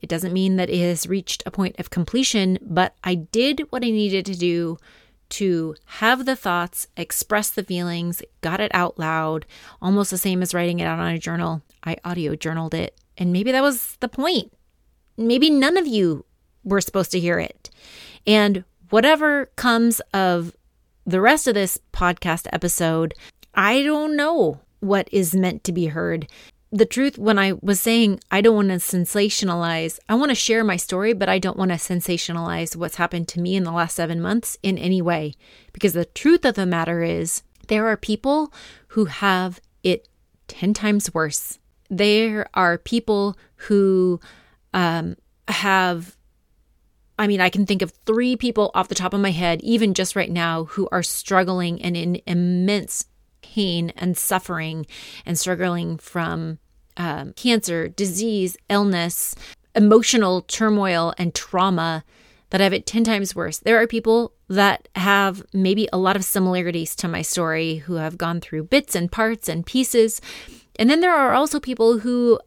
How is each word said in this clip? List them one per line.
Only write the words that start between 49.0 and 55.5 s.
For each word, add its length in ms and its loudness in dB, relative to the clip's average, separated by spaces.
of 80 0
my 100 2
head, 300 0
even 320 2
just 220 -4
right 160 -2
now, 340 -2
who 260 -4
are 120 0
struggling 800 -2
and 140 -2
in 320 -2
immense 800 0
pain 540 -2
and 220 -2
suffering 680 -4
and 120 -2
struggling 600 -2